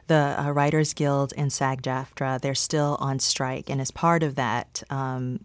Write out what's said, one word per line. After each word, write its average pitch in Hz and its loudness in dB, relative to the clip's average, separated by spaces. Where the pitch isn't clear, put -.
the, 147 4
uh, 143 0
Writers 147 2
Guild 139 0
and 143 2
sag 131 -2
aftra, 131 -2
they're 139 -2
still 147 0
on 135 -2
strike. - -2
And 135 -2
as 135 -4
part 170 2
of 139 0
that, 120 -2
um, 127 -4